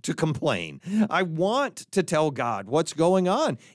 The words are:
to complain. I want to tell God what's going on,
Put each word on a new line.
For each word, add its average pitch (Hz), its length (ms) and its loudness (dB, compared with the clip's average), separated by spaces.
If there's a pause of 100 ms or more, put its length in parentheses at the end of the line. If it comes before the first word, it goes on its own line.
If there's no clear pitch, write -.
to 185 100 -2
complain. 110 680 -2 (280)
I 180 140 0
want 190 680 -2
to 190 120 2
tell 156 260 2
God 117 380 -4
what's 156 260 0
going 180 340 4
on, 220 300 0 (180)